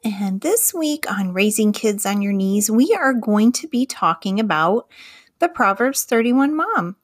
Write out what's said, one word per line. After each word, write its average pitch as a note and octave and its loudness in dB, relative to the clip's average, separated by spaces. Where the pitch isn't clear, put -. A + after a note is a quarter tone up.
and G3 -2
this G4+ 0
week D4+ -2
on G3 -4
Raising G#3 0
Kids G#3 -2
on G3+ -2
Your G3+ -2
Knees, G3 0
we C4 4
are C4+ 0
going A3 2
to - -6
be B3 -2
talking F#3+ -2
about F#3 0
the F4 2
Proverbs A#3+ 0
thirty-one B3 2
mom. D#4 -4